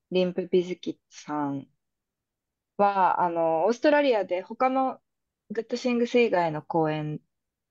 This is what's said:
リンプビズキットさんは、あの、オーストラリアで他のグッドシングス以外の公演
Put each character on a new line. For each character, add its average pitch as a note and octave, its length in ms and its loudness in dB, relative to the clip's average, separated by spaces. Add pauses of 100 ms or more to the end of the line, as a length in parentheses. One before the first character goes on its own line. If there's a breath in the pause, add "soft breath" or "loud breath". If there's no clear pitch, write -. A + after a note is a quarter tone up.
(120)
リ F3+ 140 2
ン F3+ 80 -4
プ F3+ 180 -6
ビ F#3 100 4
ズ F3+ 140 -6
キ - 140 -10
ッ D3+ 60 -8
ト - 40 -20 (100)
さ D3 360 -6
ん C#3 200 -6 (1080)
は、 G3 460 2
あ F3 80 2
の、 E3 360 0
オ G#3 40 4
ー A#3+ 40 2
ス - 60 -4
ト D4+ 100 4
ラ D4 120 4
リ C4+ 120 4
ア G3 120 0
で F#3 160 -4
他 A#3 260 -4
の C4 320 -2 (520)
グ A3+ 100 -6
ッ A3 40 -10
ド B3 120 -8
シ B3 160 -2
ン A#3+ 60 0
グ A#3+ 60 2
ス A#3+ 140 2
以 A#3 100 4
外 E3+ 220 0
の D3+ 100 -6
公 D#3+ 280 0
演 D3+ 320 -4 (500)